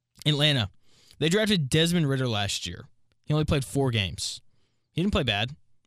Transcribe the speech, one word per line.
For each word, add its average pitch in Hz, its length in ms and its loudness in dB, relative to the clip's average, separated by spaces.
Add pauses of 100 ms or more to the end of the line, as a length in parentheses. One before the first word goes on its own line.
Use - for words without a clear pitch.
(260)
Atlanta, 143 440 2 (500)
they 160 100 2
drafted 202 400 2
Desmond 165 400 2
Ridder 131 180 0
last 101 380 -4
year. - 200 -12 (380)
He 151 100 -2
only 151 120 2
played 143 180 2
four 135 280 -2
games. - 500 -4 (500)
He 151 100 -4
didn't 196 120 0
play 180 100 0
bad. 117 320 -2 (320)